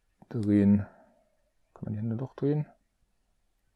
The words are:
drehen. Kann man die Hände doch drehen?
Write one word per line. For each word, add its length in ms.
drehen. 560
Kann 100
man 80
die 60
Hände 180
doch 180
drehen? 320